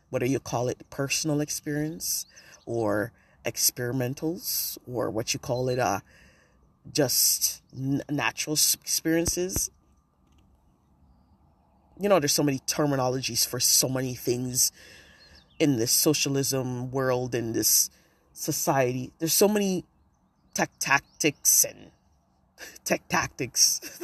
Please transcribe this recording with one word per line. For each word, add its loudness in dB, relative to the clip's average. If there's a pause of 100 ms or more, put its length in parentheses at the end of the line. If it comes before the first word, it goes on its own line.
whether -2
you 0
call -4
it -4 (120)
personal -2
experience -4 (400)
or 0 (360)
experimentals -4 (100)
or -2
what -4
you -4
call -2
it, 0
uh, 0 (920)
just 0 (120)
n-, -2
natural -2
s-, 2
experiences. -2 (2250)
You 2
know, 8
there's 0
so 2
many 2
terminologies 0
for -6
so 4
many -2
things 0 (840)
in 4
this 0
socialism 0
world, 0
in -2
this 2 (460)
society. 0 (100)
There's 0
so 6
many 0 (640)
tech -2
tactics 2
and -12 (440)
<laughs> -20
tech -2
tactics. 0 (240)